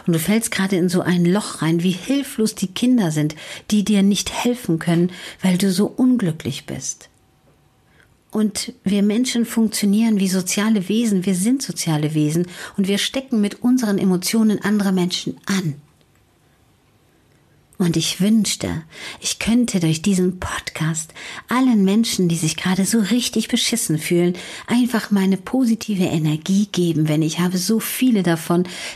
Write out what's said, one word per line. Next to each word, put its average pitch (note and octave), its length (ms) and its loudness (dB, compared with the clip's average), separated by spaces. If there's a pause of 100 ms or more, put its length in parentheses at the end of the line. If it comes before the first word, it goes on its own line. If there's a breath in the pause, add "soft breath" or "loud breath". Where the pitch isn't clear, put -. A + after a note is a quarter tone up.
und F3 40 2
du E3 60 2
fällst G3+ 320 0
gerade G3 240 -2
in F3+ 140 2
so F3 140 0
ein F3 220 2
Loch - 380 0
rein, E3 220 0
wie F#3 80 2
hilflos A3+ 640 -2
die G3 100 -4
Kinder A#3+ 460 2
sind, D3+ 240 0 (340 loud breath)
die G#3 140 2
dir G#3 180 4
nicht G3 300 2
helfen A#3+ 480 -2
können, F3 320 2 (280 loud breath)
weil F#3 160 2
du G3 140 2
so F#3+ 160 2
unglücklich F#3+ 800 0
bist. - 420 -10 (1200 soft breath)
Und G#3+ 400 -2 (100)
wir G3+ 220 2
Menschen A#3 420 0
funktionieren A3 720 2
wie F#3+ 100 2
soziale F#3+ 600 0
Wesen, G#3+ 380 0
wir F#3+ 100 2
sind A#3+ 260 0
soziale D#3 520 -2
Wesen D#3 340 0 (280 loud breath)
und F#3+ 120 0
wir G3+ 100 0
stecken C4 420 -2
mit G#3 220 -2
unseren A#3+ 360 2
Emotionen G3+ 600 2
andere G3+ 300 0
Menschen F3+ 460 -2 (100)
an. F3+ 300 -2 (2000)
Und E3+ 200 0
ich - 240 -2
wünschte, G3+ 640 0 (360 loud breath)
ich - 180 -8
könnte A#3 420 0
durch D#3+ 200 0
diesen F#3 400 0
Podcast - 720 -6 (360 loud breath)
allen A#3+ 360 4
Menschen, G3 440 2
die E3 80 0
sich D#3+ 200 -2
gerade F#3 300 0
so A#3 140 2
richtig A3+ 480 0
beschissen A3+ 500 -2
fühlen, F3 360 2 (320 loud breath)
einfach A#3 440 0
meine F#3+ 260 2
positive G#3+ 680 0
Energie D#3 680 0
geben, E3 360 2
wenn D3+ 120 2
ich D#3 180 -2
habe F3+ 200 0
so A3 200 0
viele A3+ 440 0
davon, F3 420 0 (320 loud breath)